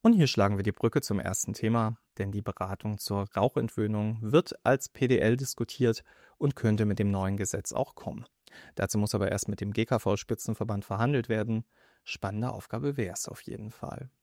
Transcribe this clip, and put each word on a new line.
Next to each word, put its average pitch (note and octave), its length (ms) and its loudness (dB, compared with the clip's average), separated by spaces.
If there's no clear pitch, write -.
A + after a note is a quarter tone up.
Und A#3 120 8
hier E3+ 120 8
schlagen G2+ 320 2
wir G2 60 -2
die G2+ 80 2
Brücke - 300 2
zum G#2 180 -2
ersten G2 340 -4
Thema, A2+ 440 0
denn G2 140 -2
die G#2 100 -4
Beratung G2+ 560 -6
zur G2+ 280 -2
Rauchentwöhnung A2 880 0
wird B2 340 2
als C3 240 2
P - 180 0
D B2 120 4
L A2+ 180 4
diskutiert B2 640 -2
und C#3+ 180 0
könnte G#2+ 300 2
mit G#2 120 0
dem G2+ 140 2
neuen G2 260 0
Gesetz G2 340 -4
auch A#2+ 220 -2
kommen. - 320 -10
Dazu F#2+ 220 -2
muss G#2 160 0
aber G2 180 0
erst G2+ 160 -2
mit G#2 140 -6
dem G#2 120 -4
G A2+ 120 0
K A#2 140 0
V G2+ 180 0
Spitzenverband G#2 680 -4
verhandelt A#2+ 440 0
werden. A2+ 360 0
Spannende G#2 480 -6
Aufgabe B2 460 -6
wär's - 320 -4
auf - 120 -14
jeden - 280 -10
Fall. - 400 -12